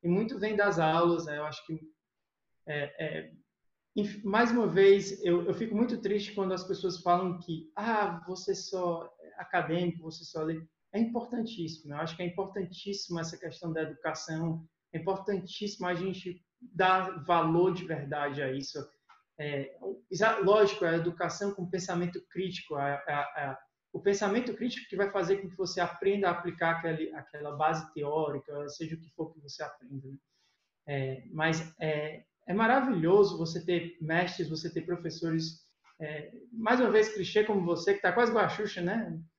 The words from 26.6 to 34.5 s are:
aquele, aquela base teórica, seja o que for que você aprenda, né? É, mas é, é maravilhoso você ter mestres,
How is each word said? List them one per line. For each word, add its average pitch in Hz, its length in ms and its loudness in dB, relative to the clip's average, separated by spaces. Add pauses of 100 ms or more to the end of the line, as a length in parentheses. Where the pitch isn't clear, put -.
aquele, 160 420 -2
aquela 147 420 -10
base 160 380 0
teórica, 147 760 -2
seja 160 260 -8
o 160 60 -12
que - 140 -20
for 156 180 -6
que 151 80 -20
você 143 220 -12
aprenda, 131 440 -12
né? 135 100 -14 (680)
É, 135 460 -4
mas 160 480 0
é, 156 440 -4 (220)
é 175 60 -4
maravilhoso 208 840 6
você 165 260 -4
ter 170 380 0
mestres, 165 480 0